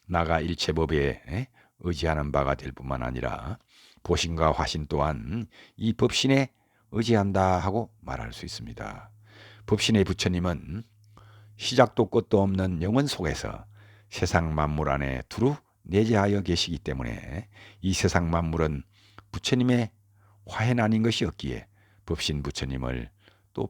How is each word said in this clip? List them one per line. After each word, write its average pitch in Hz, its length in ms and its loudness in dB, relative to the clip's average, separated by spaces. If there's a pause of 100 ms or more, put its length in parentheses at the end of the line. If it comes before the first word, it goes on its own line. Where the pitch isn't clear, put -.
나가 82 320 2
일체법에 80 1080 0 (340)
의지하는 78 500 -2
바가 69 240 2
될 67 160 -8
뿐만 65 320 -6
아니라 64 560 -6 (420)
보신과 80 520 2
화신 76 340 -4
또한 76 580 -4 (300)
이 107 180 0
법신에 135 580 2 (380)
의지한다 98 680 4
하고 95 420 -2
말할 58 320 -10
수 - 120 -14
있습니다. 57 680 -12 (560)
법신의 107 380 4
부처님은 87 760 -2 (760)
시작도 123 520 4
끝도 107 320 2
없는 95 400 2
영원 113 240 2
속에서 71 600 -4 (420)
세상 82 460 0
만물 76 340 0
안에 67 400 -2
두루 131 260 0 (280)
내재하여 101 580 2
계시기 85 380 -2
때문에 65 680 -8 (340)
이 95 120 0
세상 87 380 2
만물은 80 500 0 (500)
부처님의 123 600 0 (560)
화hen 120 320 0
아닌 110 240 4
것이 113 220 0
없기에 69 420 -6 (400)
법신 78 340 -2
부처님을 64 720 -6 (420)
또 - 160 -4